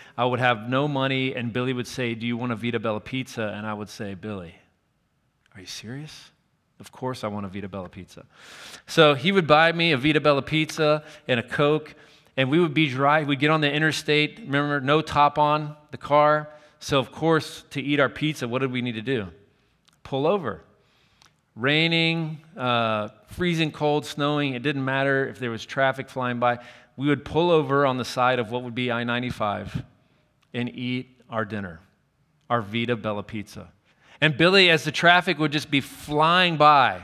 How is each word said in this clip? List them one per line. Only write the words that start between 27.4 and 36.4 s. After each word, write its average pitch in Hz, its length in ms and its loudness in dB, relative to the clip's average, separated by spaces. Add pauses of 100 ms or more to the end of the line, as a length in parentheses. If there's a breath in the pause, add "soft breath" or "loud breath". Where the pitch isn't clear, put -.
over 143 340 2
on 127 120 0
the 120 60 -4
side 127 360 0
of 107 100 -6
what 123 140 -6
would 120 100 -10
be 123 160 -2
I 117 140 -2
ninety-five 117 800 -4 (680)
and 123 160 -4
eat 127 500 -8 (100)
our 113 140 -4
dinner, 98 340 -10 (720)
our 120 120 0
Vita 117 340 -2
Bella 104 260 -6
Pizza. 98 460 -14 (520 soft breath)
And 151 160 2
Billy, 185 320 6
as 160 140 4
the 143 80 -4
traffic 175 480 4
would 151 140 0
just 147 180 -4
be 139 100 2
flying 165 760 2